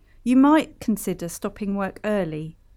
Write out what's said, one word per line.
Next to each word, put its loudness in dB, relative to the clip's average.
You 2
might 4
consider -4
stopping -8
work -6
early, -4